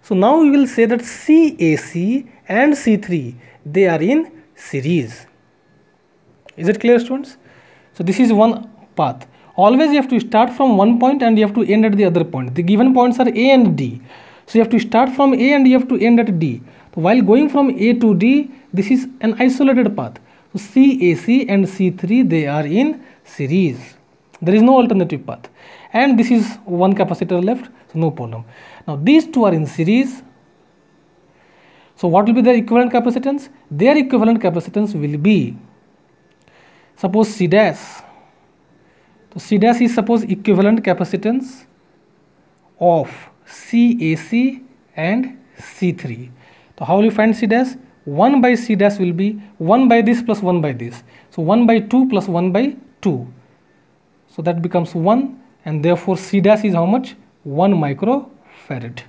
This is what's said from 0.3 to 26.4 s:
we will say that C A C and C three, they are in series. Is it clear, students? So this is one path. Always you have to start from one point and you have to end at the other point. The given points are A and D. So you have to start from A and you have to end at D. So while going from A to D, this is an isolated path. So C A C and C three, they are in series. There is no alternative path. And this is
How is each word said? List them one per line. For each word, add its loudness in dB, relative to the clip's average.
we 4
will 2
say 0
that -2
C 0
A 2
C -6
and 0
C 0
three, -6
they 0
are 0
in 0
series. -6
Is -4
it -2
clear, 2
students? -8
So -10
this -2
is 4
one 0
path. -4
Always 4
you 2
have 0
to 0
start 0
from 0
one 2
point 0
and 2
you 2
have -6
to 0
end 2
at 0
the 2
other 0
point. -8
The -4
given 2
points 2
are 2
A 0
and 4
D. -8
So -2
you 4
have -2
to 2
start 0
from 2
A 2
and 4
you 6
have -2
to -2
end 4
at -2
D. -4
So -6
while 2
going 4
from 0
A 0
to 2
D, 0
this -2
is 0
an -2
isolated 2
path. -10
So -8
C 2
A 0
C 0
and 2
C -2
three, 0
they 0
are -4
in -2
series. -4
There 2
is 6
no 6
alternative 0
path. -16
And 2
this 2
is 0